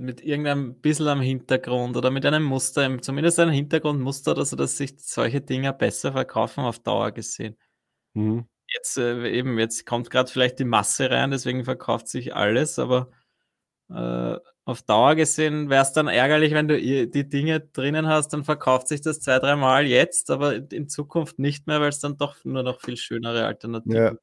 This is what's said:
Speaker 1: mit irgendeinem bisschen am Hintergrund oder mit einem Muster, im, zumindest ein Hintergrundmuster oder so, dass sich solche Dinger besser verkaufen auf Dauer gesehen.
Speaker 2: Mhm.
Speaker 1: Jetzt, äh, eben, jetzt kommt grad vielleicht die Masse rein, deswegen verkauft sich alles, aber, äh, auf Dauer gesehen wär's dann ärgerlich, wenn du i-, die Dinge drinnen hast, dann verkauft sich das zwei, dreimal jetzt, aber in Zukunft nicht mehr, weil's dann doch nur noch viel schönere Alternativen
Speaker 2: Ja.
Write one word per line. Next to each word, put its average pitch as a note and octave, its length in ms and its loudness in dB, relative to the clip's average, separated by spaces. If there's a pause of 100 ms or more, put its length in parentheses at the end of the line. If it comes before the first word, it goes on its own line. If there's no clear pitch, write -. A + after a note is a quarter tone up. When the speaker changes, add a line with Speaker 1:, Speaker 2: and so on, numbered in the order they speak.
Speaker 1:
mit B2+ 180 -10
irgendeinem C#3+ 580 -4
bisschen D3+ 280 0
am C#3+ 120 0
Hintergrund B2+ 760 -2
oder B2+ 140 2
mit C3+ 160 -2
einem D#3 180 2
Muster, C3+ 420 0
im, C3 160 -4
zumindest D3 380 0
ein E3+ 100 4
Hintergrundmuster C#3+ 840 0
oder C#3+ 140 -2
so, C3+ 100 -6
dass C3+ 200 -2
sich C#3 240 -6
solche A#2+ 420 -2
Dinger C3+ 300 -2
besser - 400 -2
verkaufen B2+ 520 -2
auf A#2 160 -2
Dauer G#2+ 320 0
gesehen. A2+ 440 -10 (580)
Speaker 2:
Mhm. A2 320 0 (220)
Speaker 1:
Jetzt, - 300 -6
äh, A#2+ 320 -2
eben, A#2+ 280 0
jetzt A2+ 280 -2
kommt A#2+ 240 -4
grad B2+ 200 2
vielleicht B2+ 280 0
die C3+ 60 -2
Masse A#2+ 460 2
rein, B2+ 200 2
deswegen B2+ 340 -2
verkauft A#2+ 440 -4
sich A#2 260 -8
alles, A#2 440 2
aber, B2+ 320 0 (800)
äh, A#1+ 480 -4 (280)
auf B2 160 -8
Dauer A#2+ 340 6
gesehen D3+ 540 0
wär's C3+ 220 4
dann D3+ 160 2
ärgerlich, D3 460 4
wenn D3+ 140 2
du D3 100 4
i-, B2+ 320 0
die C#3+ 180 -2
Dinge D3+ 320 0
drinnen D#3 480 -4
hast, D3+ 240 2
dann D3 120 -4
verkauft C3 440 2
sich C#3+ 140 -4
das D#3 180 -4
zwei, C3 200 2
dreimal C#3 460 4
jetzt, C#3 440 4
aber C#3 260 0 (160)
in C#3+ 160 -6
Zukunft D3 500 -6
nicht C#3+ 300 -2
mehr, D3+ 120 0
weil's D3 200 0
dann D3 180 -6
doch - 260 -4
nur C3 200 -4
noch B2 160 -4
viel B2 160 -8
schönere A#2 500 -4
Alternativen A2+ 500 -6
Speaker 2:
Ja. A2+ 260 4